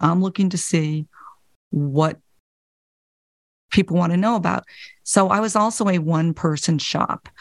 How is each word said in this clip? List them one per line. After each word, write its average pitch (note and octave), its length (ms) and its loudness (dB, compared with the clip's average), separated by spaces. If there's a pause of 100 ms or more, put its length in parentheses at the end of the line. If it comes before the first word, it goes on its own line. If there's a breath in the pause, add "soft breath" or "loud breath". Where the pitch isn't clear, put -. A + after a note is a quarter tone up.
I'm E3+ 200 2
looking F#3+ 280 0
to F3+ 80 -4
see D#3 500 -2 (640 loud breath)
what C#3+ 480 0 (1500)
people F3+ 260 2
want F3 140 2
to F3 60 0
know A3 180 0
about. F3 280 -2 (400 loud breath)
So F#3+ 260 2
I G3 100 2
was A3 160 -2
also G#3+ 320 0
a F3+ 120 2
one-person D#3+ 800 0
shop. - 500 -4 (120)